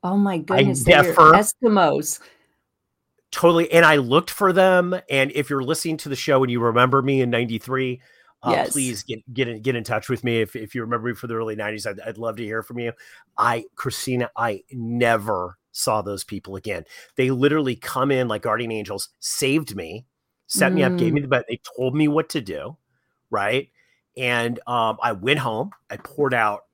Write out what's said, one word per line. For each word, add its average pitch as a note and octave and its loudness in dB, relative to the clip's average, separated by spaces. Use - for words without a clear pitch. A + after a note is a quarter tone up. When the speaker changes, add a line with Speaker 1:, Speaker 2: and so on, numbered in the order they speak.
Speaker 1:
Oh F#3 -2
my G3 2
Speaker 2:
I C#3 4
Speaker 1:
goodness, C3 0
they're D#3+ 6
Speaker 2:
never D#3 12
Speaker 1:
Eskimos. F#3 2
Speaker 2:
Totally. E3+ 2
And E3+ 8
I D#3 8
looked C#3 2
for F#3+ 2
them. F3+ 4
And C#3 0
if C#3 -4
you're C#3 -2
listening D#3 -4
to - -12
the C3+ -4
show C3+ 2
and B2+ 0
you A#2+ 0
remember B2 4
me C3+ 0
in B2 0
ninety-three, B2 -4
uh, A#2+ 0
Speaker 1:
Yes. - 0
Speaker 2:
please B2+ -4
get, A2 -12
get A#2+ -4
in, A2 -12
get B2 -2
in A2+ -6
touch A2 -6
with A#2+ -4
me A#2 0
if, G#2+ -6
if A2 -12
you A#2+ -6
remember A#2 -6
me A#2+ -6
from A#2+ -14
the A#2 -8
early A2 -6
nineties. G#2+ -8
I'd, G2+ -8
I'd A2 -12
love A2+ -6
to A2+ -10
hear A2 -6
from A#2+ -12
you. A#2 -6
I, A#2 0
Christina, B2 -4
I A2 -4
never A2+ -2
saw G#2+ -2
those G2 -10
people G2 -12
again. F#2 -8
They C3 2
literally C3+ 2
come C3+ -4
in B2+ 0
like G#2+ -4
guardian A2+ -2
angels, G#2 -8
saved C#3 -2
me, F#2+ -12
set F#3 0
me F#3 2
up, F3+ 0
gave E3+ 0
me D3 0
Speaker 1:
Mm. - -6
Speaker 2:
the C3+ -8
bed. B2+ 0
They A#2+ -8
told B2+ -2
me D3+ 2
what D#3 -2
to D3 -6
do, F#2+ -10
right? A2 -2
And, A#2+ -2
um, A2+ -2
I A#2 0
went A2+ 0
home. B2+ -4
I - -12
poured C#3 -2
out G#2+ 0